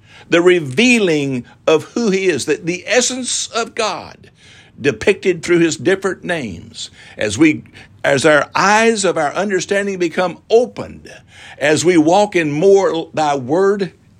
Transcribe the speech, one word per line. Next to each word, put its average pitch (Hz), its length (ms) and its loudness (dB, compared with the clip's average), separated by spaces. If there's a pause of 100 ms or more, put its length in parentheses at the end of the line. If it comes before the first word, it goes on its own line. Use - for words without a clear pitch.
(300)
the 170 140 2
revealing 160 1000 2 (200)
of 156 200 2
who 233 260 -2
he 190 140 0
is, 156 200 -2
the, 151 120 -2
the 175 280 -8
essence 247 640 -4
of 226 260 -8
God 175 560 -8 (500)
depicted 165 640 -2
through 175 160 2
his 165 180 0
different 185 460 -2
names, 135 680 -10 (260)
as 101 180 -4
we, 143 280 2 (400)
as 139 240 2
our 151 260 4
eyes 214 500 2
of 165 140 0
our 147 160 -2
understanding 196 640 -4
become 175 440 -4 (100)
opened, 101 600 -2 (460)
as 143 260 0
we 175 140 4
walk 185 380 2
in 160 160 0
more, 165 600 2
"Thy 147 220 0
word 180 580 -2 (260)